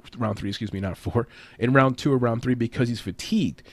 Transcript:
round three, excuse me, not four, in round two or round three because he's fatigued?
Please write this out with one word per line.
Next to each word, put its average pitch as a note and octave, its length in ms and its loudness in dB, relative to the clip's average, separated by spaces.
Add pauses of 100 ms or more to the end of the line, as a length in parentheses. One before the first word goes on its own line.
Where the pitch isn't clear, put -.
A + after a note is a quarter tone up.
(180)
round G#2+ 220 -2
three, G2+ 100 -6
excuse G2+ 240 -6
me, G2 60 -4
not F#2+ 180 -4
four, - 300 0 (320)
in B2 140 4
round C3+ 240 4
two D3 140 0
or C3 60 4
round A#2 240 0
three B2+ 140 2
because A#2+ 340 0
he's A2+ 120 -4
fatigued? - 600 -2 (120)